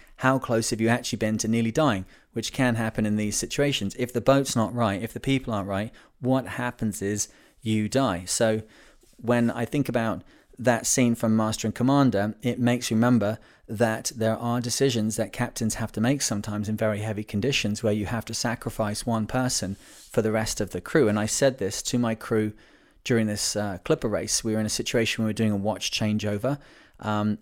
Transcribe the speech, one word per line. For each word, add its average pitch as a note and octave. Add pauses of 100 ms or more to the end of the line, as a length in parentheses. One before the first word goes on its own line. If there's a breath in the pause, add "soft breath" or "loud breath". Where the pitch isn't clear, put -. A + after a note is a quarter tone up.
(160 soft breath)
how C3
close A#2+
have A2
you A2
actually A#2+
been G#2+
to G#2
nearly A2+
dying, A2 (260 soft breath)
which -
can B2
happen A2
in G#2+
these G#2+
situations. -
If B2
the A#2+
boat's C3+
not A2+
right, G#2+
if A2+
the A2
people C3
aren't G2
right, G2+ (300 loud breath)
what C3
happens A#2+
is G2+ (340 soft breath)
you G#2+
die. G2+
So A2 (540 soft breath)
when A#2+
I A#2+
think C#3+
about A2+ (360 soft breath)
that A2+
scene A#2+
from A2+
Master A2
and G#2+
Commander, A#2+
it A#2+
makes A#2+
you A2+
remember A#2+ (300 soft breath)
that A2
there A2+
are A#2+
decisions A#2
that G#2+
captains A#2+
have -
to -
make C3+
sometimes G#2
in A2
very G#2
heavy G#2+
conditions G#2+
where G#2+
you G#2
have A2+
to A2+
sacrifice A2+
one A2
person B2 (340 loud breath)
for A#2+
the G#2+
rest A2
of G2+
the -
crew. C#3
And G#2
I G#2+
said C3+
this F#2+
to -
my A#2
crew G#2+ (520 soft breath)
during A2+
this, G#2
uh, G2+
Clipper D3+
race. G#2
We A2
were A2
in A2
a G#2+
situation -
where A2
we A2
were G#2
doing A2
a G2+
watch G2
changeover. G#2+ (420 loud breath)
Um, G#2+